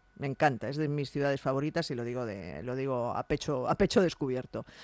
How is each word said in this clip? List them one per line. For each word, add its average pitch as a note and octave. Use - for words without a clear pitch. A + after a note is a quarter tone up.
Me C#3+
encanta, C3+
es C#3
de D3+
mis C#3+
ciudades C#3
favoritas D3
y C#3
lo A#2+
digo B2
de, F#2
lo B2
digo B2+
a -
pecho, C#3
a -
pecho -
descubierto. B2+